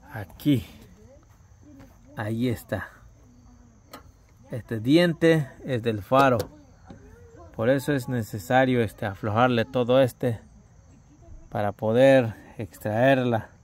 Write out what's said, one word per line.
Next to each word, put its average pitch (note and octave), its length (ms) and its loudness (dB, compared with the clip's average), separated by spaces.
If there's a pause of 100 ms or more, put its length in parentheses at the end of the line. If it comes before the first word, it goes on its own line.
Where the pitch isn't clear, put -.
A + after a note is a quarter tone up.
(120)
Aquí, A2+ 540 -4 (1500)
ahí A2+ 320 -4
está. - 400 -8 (1600)
Este A2+ 300 -8
diente D#3+ 680 2 (180)
es B2+ 180 -4
del A2 200 -4
faro, C3 360 4 (1160)
por A2+ 140 -2
eso C#3 240 0
es B2+ 160 -4
necesario, B2+ 760 0
este, G#2+ 240 -6
aflojarle A2+ 600 0
todo B2+ 340 0
este B2 400 -2 (1080)
para G#2 220 -4
poder A#2 640 4 (240)
extraerla A#2+ 920 -2 (140)